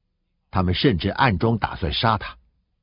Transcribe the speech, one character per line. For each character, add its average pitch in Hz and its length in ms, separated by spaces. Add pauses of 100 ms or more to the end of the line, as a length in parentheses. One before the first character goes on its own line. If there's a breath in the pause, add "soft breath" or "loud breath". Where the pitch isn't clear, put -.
(500)
他 92 120
们 90 100
甚 107 240
至 95 140
暗 113 260
中 113 220
打 - 180
算 73 160
杀 113 240
他， - 220 (440)